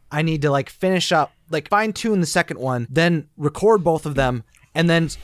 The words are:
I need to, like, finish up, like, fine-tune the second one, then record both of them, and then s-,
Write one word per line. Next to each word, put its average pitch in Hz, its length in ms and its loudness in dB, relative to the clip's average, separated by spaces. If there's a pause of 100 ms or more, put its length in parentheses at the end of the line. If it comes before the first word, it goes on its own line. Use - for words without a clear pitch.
(120)
I 151 100 -2
need 160 220 -2
to, 147 80 2
like, 139 180 -2
finish 185 420 -2
up, 156 220 0 (160)
like, 151 180 -4
fine-tune 214 540 0
the 170 60 0
second - 320 -2
one, 123 300 -4
then 160 460 2
record 185 480 2
both 160 220 0
of 147 100 -6
them, 127 280 0 (320)
and 165 140 2
then 165 160 2
s-, - 180 -8